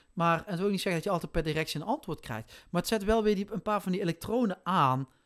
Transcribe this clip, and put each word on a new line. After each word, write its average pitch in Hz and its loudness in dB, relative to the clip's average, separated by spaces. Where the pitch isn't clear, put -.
Maar, 170 2
en 165 -12
het 190 -4
wil 180 -2
ook 208 2
niet 190 0
zeggen 190 0
dat 160 -2
je 202 -2
altijd 175 -2
per 165 0
directie 156 -2
een 165 -8
antwoord 208 -4
krijgt. - -12
Maar 170 0
het - -2
zet 220 0
wel 220 4
weer 214 4
die, 202 -4
een 175 -6
paar 208 -2
van 185 -2
die 180 -2
elektronen 202 0
aan 135 4